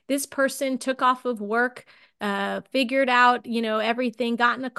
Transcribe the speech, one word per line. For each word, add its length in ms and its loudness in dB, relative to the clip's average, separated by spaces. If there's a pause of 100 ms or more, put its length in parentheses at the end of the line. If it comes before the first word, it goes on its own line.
This 180 -2
person 540 -2
took 240 -4
off 220 2
of 140 -4
work, 460 -2 (360)
uh, 400 -4 (100)
figured 360 2
out, 380 4
you 160 -2
know, 160 -2
everything, 580 -2
got 220 2
in 80 -6
a 140 -8